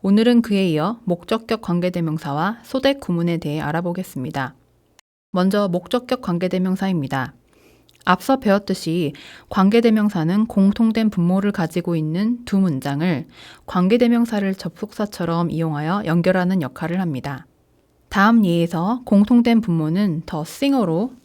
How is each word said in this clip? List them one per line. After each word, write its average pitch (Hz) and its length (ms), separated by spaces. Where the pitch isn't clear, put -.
오늘은 226 400
그에 196 300
이어 165 320
목적격 220 580
관계대명사와 170 1000
소대 269 320
구문에 170 420
대해 156 240
알아보겠습니다. 156 920
먼저 190 360
목적격 247 560
관계대명사입니다. 180 1120
앞서 220 340
배웠듯이 185 760
관계대명사는 208 960
공통된 214 640
분모를 190 400
가지고 170 440
있는 190 500
두 196 120
문장을 143 680
관계대명사를 226 880
접속사처럼 170 960
이용하여 160 540
연결하는 180 580
역할을 160 360
합니다. 139 460
다음 220 340
예에서 170 640
공통된 233 560
분모는 165 640
더 151 180
싱어로 240 800